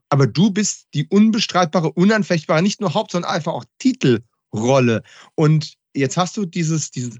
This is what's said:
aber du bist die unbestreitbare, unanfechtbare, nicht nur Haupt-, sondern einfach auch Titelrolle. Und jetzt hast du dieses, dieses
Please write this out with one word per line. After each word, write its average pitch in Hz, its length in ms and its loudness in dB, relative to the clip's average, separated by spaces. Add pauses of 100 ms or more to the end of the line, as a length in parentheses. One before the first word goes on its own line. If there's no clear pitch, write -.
aber 139 180 2
du 156 260 2
bist 196 420 -4
die 151 140 -4
unbestreitbare, 190 840 2
unanfechtbare, 180 720 0
nicht 196 180 -2
nur 185 140 -4
Haupt-, 208 180 -4
sondern - 180 -4
einfach 170 220 -4
auch 113 140 -10 (140)
Titelrolle. 120 1200 0 (320)
Und 156 380 2 (200)
jetzt 135 220 -2
hast 175 220 -2
du 208 80 -4
dieses, 165 460 -4
dieses 120 280 -10